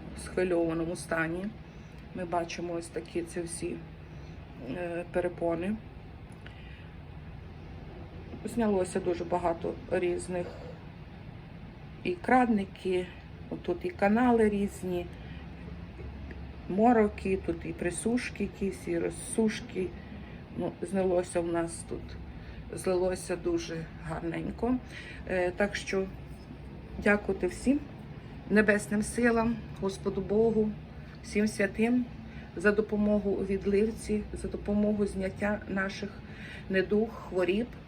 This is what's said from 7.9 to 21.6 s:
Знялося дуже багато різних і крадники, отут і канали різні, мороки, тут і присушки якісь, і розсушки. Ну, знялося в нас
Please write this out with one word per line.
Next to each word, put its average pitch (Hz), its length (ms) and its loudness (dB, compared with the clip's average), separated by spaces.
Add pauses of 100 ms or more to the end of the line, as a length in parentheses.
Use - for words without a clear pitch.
Знялося 202 560 2
дуже 175 240 2
багато 170 500 2 (160)
різних 180 560 0 (1600)
і 180 60 4
крадники, 196 920 4 (440)
отут 170 340 -2
і 180 60 -2
канали 220 580 8
різні, 190 580 0 (1600)
мороки, 208 800 6
тут 165 180 0
і 165 80 -4
присушки 190 720 -2
якісь, - 460 -2
і 170 100 0
розсушки. 185 880 0 (720)
Ну, 175 140 -2 (100)
знялося 180 580 2
в 170 60 2
нас 170 420 -2